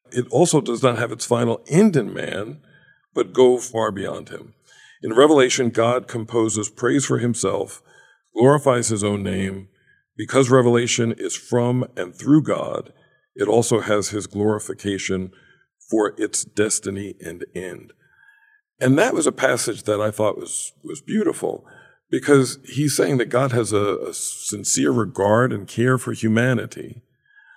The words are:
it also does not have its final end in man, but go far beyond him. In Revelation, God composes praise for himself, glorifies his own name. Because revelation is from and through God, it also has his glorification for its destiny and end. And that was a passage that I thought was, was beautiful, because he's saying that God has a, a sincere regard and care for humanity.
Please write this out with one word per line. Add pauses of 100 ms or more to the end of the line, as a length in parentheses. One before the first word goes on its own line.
(120)
it
also
does
not
have
its
final
end
in
man, (520)
but
go
far
beyond
him. (480)
In
Revelation,
God
composes
praise
for
himself, (540)
glorifies
his
own
name. (480)
Because
revelation
is
from (100)
and
through
God, (440)
it
also
has
his
glorification (580)
for
its
destiny
and (100)
end. (880)
And
that
was
a
passage
that
I
thought
was, (100)
was
beautiful, (460)
because
he's
saying
that
God
has
a,
a
sincere
regard
and
care
for
humanity. (560)